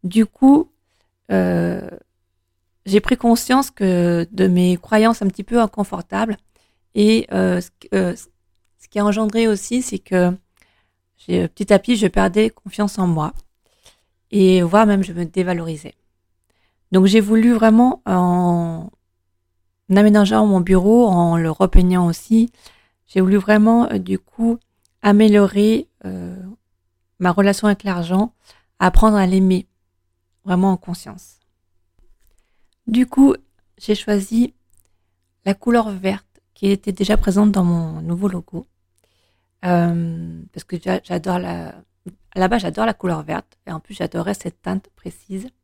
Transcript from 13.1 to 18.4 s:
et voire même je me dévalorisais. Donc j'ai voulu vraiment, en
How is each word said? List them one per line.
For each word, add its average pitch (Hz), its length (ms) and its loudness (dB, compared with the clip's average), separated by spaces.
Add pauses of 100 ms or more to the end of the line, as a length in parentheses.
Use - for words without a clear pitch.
et 185 300 4
voire 196 240 2
même 196 180 2
je 170 80 -8
me 170 140 -6
dévalorisais. 170 680 -6 (960)
Donc 190 160 4
j'ai 208 120 4
voulu 226 320 2
vraiment, 226 540 2
en 175 840 -2 (1040)